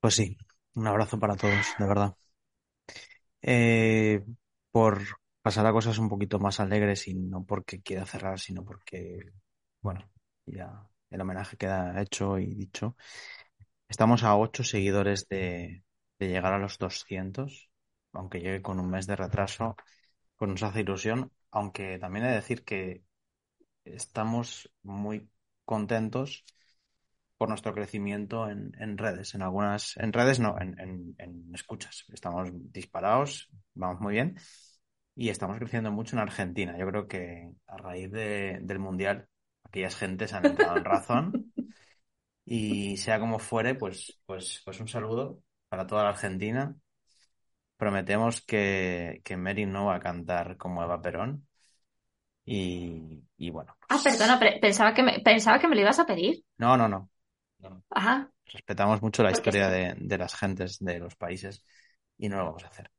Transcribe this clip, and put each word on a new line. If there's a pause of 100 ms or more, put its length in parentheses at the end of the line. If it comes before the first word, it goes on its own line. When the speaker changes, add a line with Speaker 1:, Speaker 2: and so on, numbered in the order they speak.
Speaker 1:
Pues
sí, (380)
un
abrazo
para
todos,
de
verdad. (1300)
Eh, (460)
por (400)
pasar
a
cosas
un
poquito
más
alegres
y
no
porque
quiera
cerrar,
sino
porque, (600)
bueno, (460)
ya (240)
el
homenaje
queda
hecho
y
dicho. (920)
Estamos
a
ocho
seguidores
de, (340)
de
llegar
a
los
doscientos, (420)
aunque
llegue
con
un
mes
de
retraso, (600)
pues
nos
hace
ilusión, (180)
aunque
también
he
de
decir
que (840)
estamos (120)
muy (340)
contentos (920)
por
nuestro
crecimiento
en,
en
redes,
en
algunas,
en
redes
no,
en,
en,
en
escuchas.
Estamos
disparados, (260)
vamos
muy
bien (800)
y
estamos
creciendo
mucho
en
Argentina.
Yo
creo
que (140)
a
raíz
de,
del
Mundial, (360)
aquellas
gentes
han
entrado
en
razón
Speaker 2:
<laughs>
Speaker 1:
y
sea
como
fuere,
pues,
pues,
pues
un
saludo (260)
para
toda
la
Argentina. (1000)
Prometemos
que,
que
Mary
no
va
a
cantar
como
Eva
Perón. (960)
Y, (140)
y
bueno, (120)
Speaker 2:
Ah,
Speaker 1:
pues
Speaker 2:
perdona,
pe-,
pensaba
que
me,
pensaba
que
me
lo
ibas
a
pedir. (120)
Speaker 1:
No,
no,
no. (480)
No,
no.
Speaker 2:
Ajá. (160)
Speaker 1:
Respetamos
mucho
la
Speaker 2:
Porque
Speaker 1:
historia
Speaker 2:
esto
Speaker 1:
de,
de
las
gentes
de
los
países (520)
y
no
lo
vamos
a
hacer.